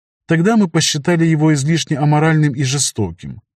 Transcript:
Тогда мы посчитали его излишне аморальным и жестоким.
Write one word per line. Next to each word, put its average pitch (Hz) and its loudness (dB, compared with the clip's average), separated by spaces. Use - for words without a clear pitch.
Тогда 170 2
мы 202 2
посчитали 165 0
его 156 2
излишне 151 -2
аморальным 151 2
и 151 -4
жестоким. 98 -6